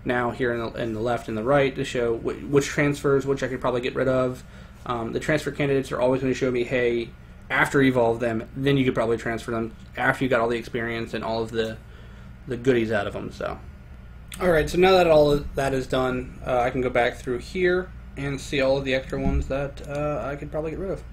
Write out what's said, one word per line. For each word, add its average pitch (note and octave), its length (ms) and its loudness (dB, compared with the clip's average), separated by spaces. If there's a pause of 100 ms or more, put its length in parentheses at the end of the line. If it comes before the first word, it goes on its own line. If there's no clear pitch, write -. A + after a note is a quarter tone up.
now B2 280 0
here A#2+ 220 0
in A#2 60 -2
the, A2+ 220 -6
in A2+ 120 -2
the G#2+ 60 -4
left A#2 280 -2
and A2 100 -4
the G#2+ 60 -2
right C#3 320 4
to C3+ 80 -4
show A#2 340 0
wh-, B2 320 -6
which C#3 160 6
transfers, C#3+ 600 2
which C3+ 180 0
I B2+ 40 -2
could B2+ 140 -4
probably B2 200 0
get B2 140 -4
rid C3 120 2
of. B2+ 360 0 (420)
Um, A#2+ 280 -4
the B2+ 60 0
transfer D3+ 320 0
candidates C#3 400 0
are - 80 -2
always C3 220 2
gonna C3 140 2
show C3 160 0
me, A#2+ 120 0
"Hey, A#2+ 460 0 (400)
after C#3+ 320 4
evolve A#2+ 380 4
them, A2+ 360 -2
then C#3 220 2
you C3 80 4
could B2 80 2
probably A#2 240 2
transfer A2+ 340 -6
them A2+ 240 -4 (220)
after C3 260 2
you B2+ 60 0
got A#2+ 120 4
all A#2 60 2
the A#2+ 100 0
experience A#2 580 -6
and A2 80 -4
all A2+ 180 -2
of A2+ 80 -4
the, A2+ 280 -2 (680)
the B2 100 -4
goodies A#2+ 340 4
out G2+ 160 0
of F#2+ 60 -6
them." G2+ 180 -8
So, - 260 -6 (840)
all F#3 100 2
right, D3+ 200 4
so E3+ 80 0
now F#3+ 140 8
that F3+ 160 8
all D3+ 240 8
of C#3+ 240 0
that C3+ 180 0
is C3 140 -2
done, B2+ 580 -2
uh, B2+ 140 2
I B2 100 2
can C3 120 -2
go B2 100 0
back B2 240 2
through B2 240 -4
here F3+ 500 0 (280)
and C#3 220 -4
see C#3+ 220 -2
all C3 160 4
of C#3 80 -4
the C3 80 2
extra C3 260 -2
ones C#3 280 2
that, C#3 420 -4
uh, D3 340 -2
I C#3 120 -6
could D3 160 -10
probably D#3+ 200 -4
get C#3+ 80 -8
rid F#3 120 -6
of. C#3+ 220 -8